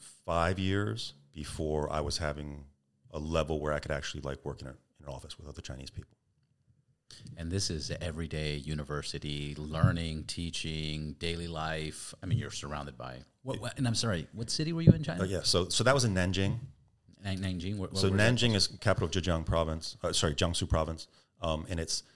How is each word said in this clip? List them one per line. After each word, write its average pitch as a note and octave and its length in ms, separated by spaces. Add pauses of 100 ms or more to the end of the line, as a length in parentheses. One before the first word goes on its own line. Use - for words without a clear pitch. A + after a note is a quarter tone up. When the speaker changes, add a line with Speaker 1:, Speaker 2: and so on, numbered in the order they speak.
(240)
Speaker 1:
five F2 340
years G2+ 540 (220)
before D2+ 580
I D#2 80
was D2 180
having D2 460 (480)
a D#2+ 60
level D#2 420
where D2+ 140
I C#2+ 60
could - 100
actually, C#2+ 320
like, C#2 220
work C#2+ 180
in C2+ 60
a, - 20
in - 360
an - 20
office - 280
with D2+ 100
other D2 140
Chinese C2+ 300
people. - 260 (1200)
Speaker 2:
And E2 140
this G2 200
is D#2+ 200 (100)
everyday D#2 540
university, D2 1040
learning, D#2+ 680
teaching, D#2 920
daily E2+ 300
life. D#2+ 720
I F#2 40
mean, F#2 120
you're C#2+ 120
surrounded C#2+ 460
by, B1 220 (240)
what, B2+ 180
what, A#2+ 180
and C3 80
I'm A2+ 80
sorry, G2 380
what A2+ 180
city D#3 220
were E3 100
you E3 100
in D#3+ 100
China? D#3+ 200
Speaker 1:
Oh, F#2+ 40
yeah, F#2 160
so, F2 260
so - 160
that C3 100
was C3 100
in G#2 100
Nanjing. F#2+ 440 (640)
Speaker 2:
Nan-, F#2+ 160
Nanjing? F#2+ 400
What, F#2 140
what F#2+ 80
Speaker 1:
So G2 100
Speaker 2:
were G2 60
Speaker 1:
Nanjing A#2 340
Speaker 2:
the G#2+ 60
Speaker 1:
is F#2 120 (120)
capital F#2+ 260
of D#2+ 60
Zhejiang E2 320
province, D#2+ 580
uh, E2 100
sorry, D#2+ 220
Jiangsu F2 340
province, D#2+ 400 (340)
um, D#2+ 260
and E2+ 120
it's, - 240 (120)